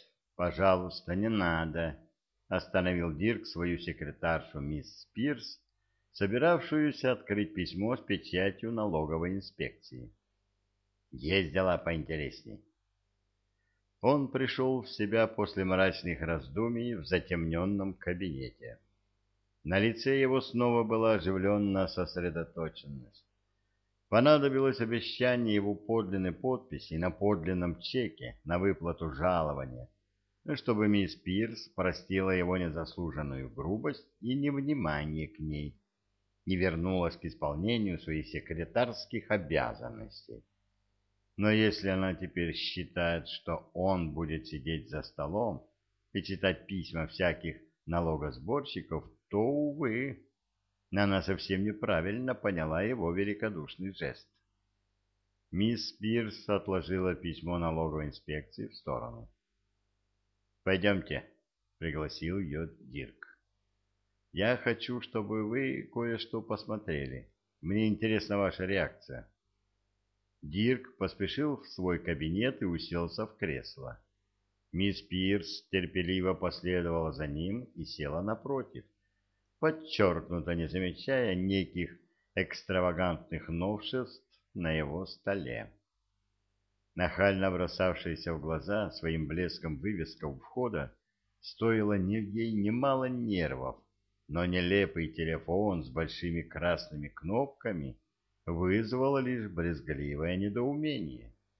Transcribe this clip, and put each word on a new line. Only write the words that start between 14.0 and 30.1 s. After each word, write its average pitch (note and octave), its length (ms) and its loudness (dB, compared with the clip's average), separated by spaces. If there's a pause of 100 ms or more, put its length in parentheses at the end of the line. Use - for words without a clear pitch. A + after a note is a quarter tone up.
Он C3+ 260 4
пришёл C3 540 0
в - 80 -12
себя A2 380 2
после G2 360 -2
мрачных F#2 580 2
раздумий G2+ 760 -2
в D#2+ 100 -8
затемнённом F2+ 880 0
кабинете. D#2+ 840 -6 (840)
На F2 140 2
лице A#2 420 4
его C3 220 4
снова A#2+ 420 4
была A2+ 300 4
оживлённая F#2+ 720 4
сосредоточенность. E2 1400 -4 (840)
Понадобилось C3+ 720 6
обещание A#2 720 2
его G2+ 200 4
подлинной F#2+ 580 0
подписи A2+ 640 -4
на F2+ 160 0
подлинном F2 680 0
чеке - 640 -4
на E2+ 140 0
выплату E2+ 560 0
жалования, C#2+ 760 0 (680)